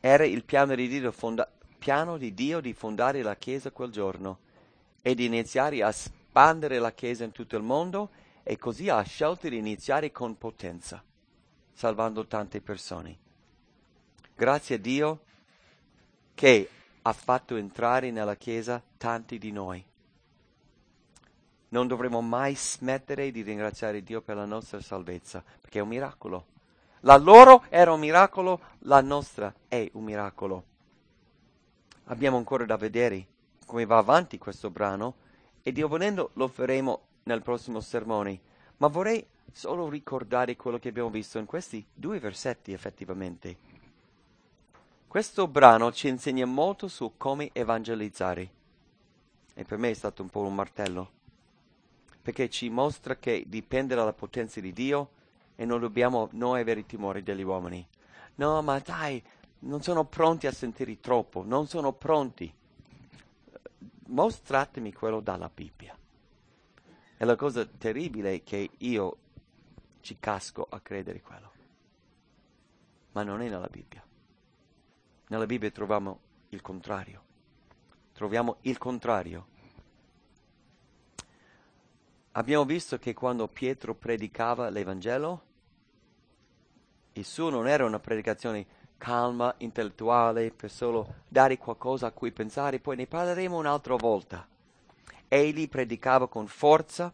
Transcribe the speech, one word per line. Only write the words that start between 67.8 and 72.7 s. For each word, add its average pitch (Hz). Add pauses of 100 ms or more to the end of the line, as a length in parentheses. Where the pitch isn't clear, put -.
è 82
che 101
io 107 (840)
ci -
casco -
a 101
credere 92
quello. - (1600)